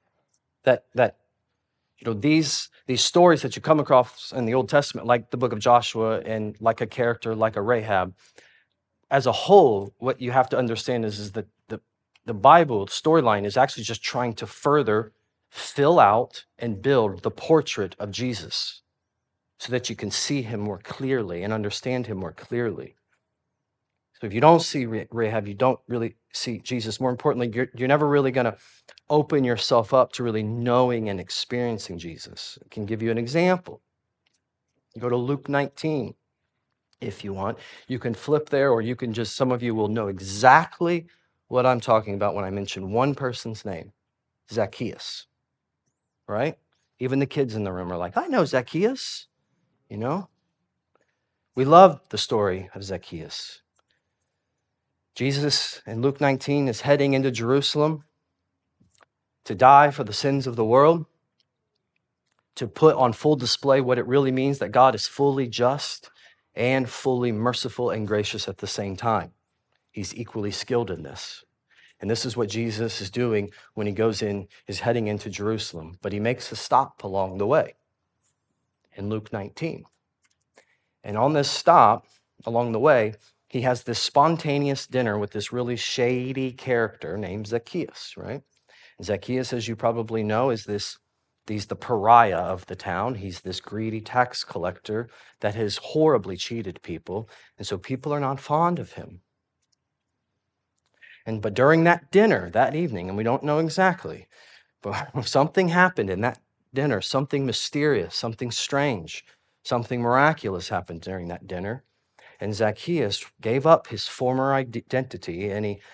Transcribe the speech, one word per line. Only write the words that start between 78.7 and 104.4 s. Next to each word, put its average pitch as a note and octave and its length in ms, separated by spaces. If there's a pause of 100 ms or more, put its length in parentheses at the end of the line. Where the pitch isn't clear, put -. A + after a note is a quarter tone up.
in G2+ 100
Luke G#2+ 240
nineteen. A2 540 (1200)
And G#2 120
on C3 140
this C#3+ 180
stop B2+ 580 (380)
along A#2 280
the A2 60
way, A#2+ 340 (340)
he B2 140
has B2+ 220
this A#2 160
spontaneous C#3+ 880
dinner A#2 300
with G#2 140
this G#2+ 220
really B2 240
shady B2+ 760
character A#2 640
named G#2 300
Zacchaeus, - 720
right? - 240 (600)
Zacchaeus, A#2 520
as A2+ 140
you A2+ 80
probably A2+ 480
know, A2 260
is A2 160
this, G#2 320 (500)
he's G#2+ 200
the G#2 80
pariah A2 640
of F2+ 280
the F2+ 100
town. G2+ 400
He's F#2 260
this F2+ 200
greedy A2 400
tax B2 420
collector G#2+ 680 (300)
that G#2 160
has G#2 220
horribly B2 600
cheated G2+ 440
people. F2+ 480 (280)
And G2 100
so G2+ 100
people C3 360
are D3 60
not C3+ 200
fond E3 400
of G#2 140
him. F2+ 280 (2000)
And, A2 160
but G#2+ 120
during D#3 300
that E3+ 280
dinner D#3+ 400
that C3 240
evening, G#2+ 340
and G2 80
we A2 60
don't A#2+ 200
know D3 160
exactly, E3 680 (540)